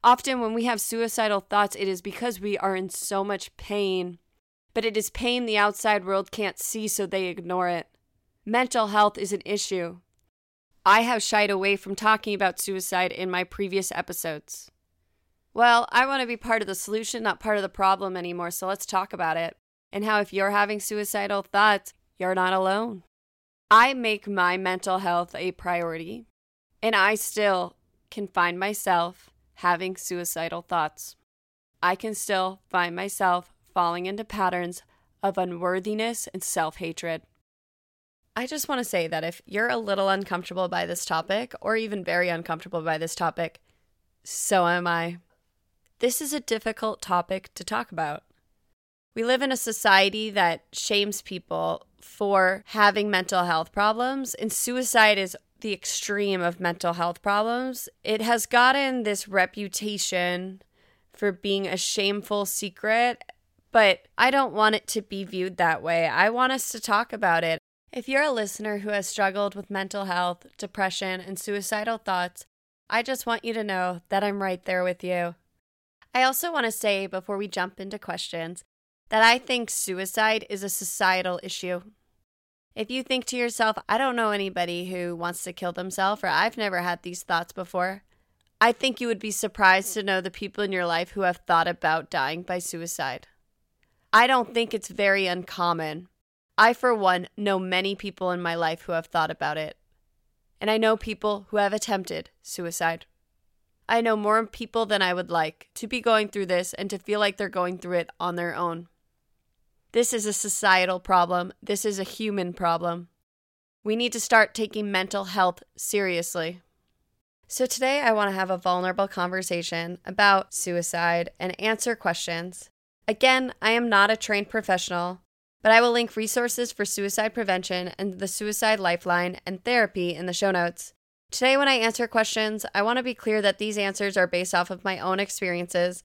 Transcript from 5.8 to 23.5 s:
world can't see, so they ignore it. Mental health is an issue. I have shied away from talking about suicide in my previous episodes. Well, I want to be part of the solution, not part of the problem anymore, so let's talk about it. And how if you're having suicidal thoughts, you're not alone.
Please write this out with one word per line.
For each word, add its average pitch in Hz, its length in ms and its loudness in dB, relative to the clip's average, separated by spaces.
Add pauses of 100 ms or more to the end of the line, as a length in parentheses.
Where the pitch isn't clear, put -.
world 190 280 -2
can't 202 260 -6
see, 220 300 -6
so 202 180 -2
they 185 200 -2
ignore 180 420 -2
it. 175 220 -4 (540)
Mental 233 440 2
health 208 320 4
is 190 120 -4
an 196 140 -4
issue. 180 540 -4 (880)
I 208 140 8
have 233 220 2
shied 208 260 4
away 196 280 2
from 190 180 -8
talking 214 400 2
about 190 240 0
suicide 185 520 -2
in 185 200 -4
my 180 120 -2
previous 190 480 -4
episodes. - 760 -8 (840)
Well, 240 400 6
I 254 140 4
want 269 160 0
to 240 60 -2
be 233 100 -6
part 226 240 0
of 196 60 -6
the 190 80 -6
solution, 220 480 -6
not 202 160 0
part 214 180 0
of 202 60 0
the 196 60 -4
problem 190 460 0
anymore, 175 360 -6
so 185 160 -8
let's 196 180 -4
talk 196 260 -2
about 165 240 -2
it. 165 220 -4 (340)
And 202 140 -4
how 214 140 2
if 202 120 -2
you're 196 200 0
having 208 280 2
suicidal 202 640 -4
thoughts, 202 540 2 (240)
you're 185 160 0
not 185 180 2
alone. 190 480 0 (720)